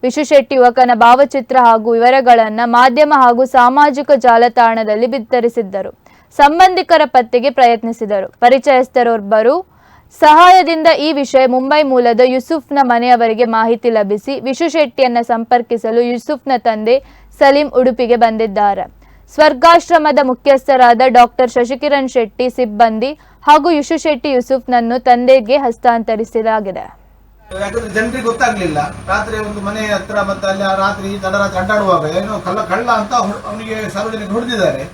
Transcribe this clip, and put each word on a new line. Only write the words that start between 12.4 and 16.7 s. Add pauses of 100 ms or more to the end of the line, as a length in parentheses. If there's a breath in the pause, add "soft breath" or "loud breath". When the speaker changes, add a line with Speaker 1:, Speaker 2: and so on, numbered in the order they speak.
Speaker 1:
ಮನೆಯವರಿಗೆ
ಮಾಹಿತಿ
ಲಭಿಸಿ,
ವಿಶು
ಶೆಟ್ಟಿಯನ್ನ
ಸಂಪರ್ಕಿಸಲು
ಯೂಸುಫ್ನ
ತಂದೆ (160)